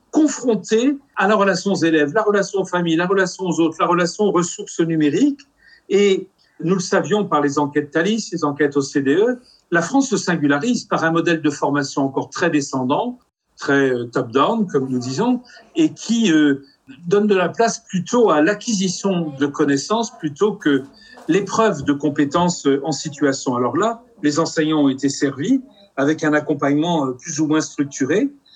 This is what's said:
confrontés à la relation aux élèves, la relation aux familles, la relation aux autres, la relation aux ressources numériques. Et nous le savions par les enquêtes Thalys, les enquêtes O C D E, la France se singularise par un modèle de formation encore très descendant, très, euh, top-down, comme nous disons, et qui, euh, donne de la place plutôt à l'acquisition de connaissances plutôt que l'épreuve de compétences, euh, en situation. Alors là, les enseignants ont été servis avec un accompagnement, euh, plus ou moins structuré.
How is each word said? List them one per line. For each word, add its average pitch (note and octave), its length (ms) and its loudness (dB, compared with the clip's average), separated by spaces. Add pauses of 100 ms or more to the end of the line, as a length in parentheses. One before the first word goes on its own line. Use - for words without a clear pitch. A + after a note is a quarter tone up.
(100)
confrontés C4 840 0 (180)
à F#3+ 140 0
la G#3+ 80 4
relation G3 360 0
aux D#3+ 120 0
élèves, D3+ 300 2
la G#3+ 80 2
relation G3+ 380 0
aux F3+ 40 0
familles, F3 320 0
la F3 100 0
relation F#3+ 380 -2
aux D#3+ 160 -2
autres, D#3+ 180 0
la F3+ 80 0
relation E3+ 380 0
aux G3+ 80 2
ressources F3 480 -4
numériques. E3 640 2 (480)
Et G3 380 2 (360)
nous F3 100 2
le F#3 60 -2
savions F3+ 460 0
par D3 160 0
les C#3+ 160 0
enquêtes C#3+ 320 -2
Thalys, G3+ 420 -2
les D#3+ 120 -4
enquêtes C#3+ 340 0
O - 20 0
C C#3 220 -2
D C3+ 120 2
E, A#3+ 240 2 (320)
la E3+ 120 2
France C4+ 260 0
se G#3 80 -2
singularise D3 680 0
par D#3+ 200 -4
un E3 60 2
modèle E3 320 0
de D3 80 0
formation C#3+ 520 -2
encore C3+ 280 -4
très - 180 -2
descendant, D3+ 680 -2 (400)
très, C#3 320 0
euh, A#2+ 160 -4
top-down, C#3 600 0
comme C3 220 -2
nous B2+ 100 -2
disons, E3 440 -2 (340)
et D#3 160 2
qui, A3+ 400 0
euh, D3 300 4 (460)
donne G#3 180 4
de G#3 80 4
la F3+ 140 2
place - 320 0
plutôt G3 500 2
à D3+ 120 4
l'acquisition F#3+ 960 -2
de C#3+ 80 0
connaissances D3+ 720 -2
plutôt E3 340 -2
que C#3+ 320 0 (420)
l'épreuve G3 560 0
de C#3 100 0
compétences, D3+ 760 0
euh, C#3 180 2
en D#3 80 -4
situation. C#3 640 -2
Alors B2 200 -2
là, A3 260 -2 (200)
les D3 160 0
enseignants D#3 460 0
ont C#3 40 4
été C3 200 -2
servis D3+ 520 0 (360)
avec D#3 280 0
un D3+ 80 2
accompagnement, D3 720 0
euh, B2+ 60 -4
plus C#3 280 -8
ou D#3 60 0
moins D#3 140 2
structuré. D3+ 680 -2 (260)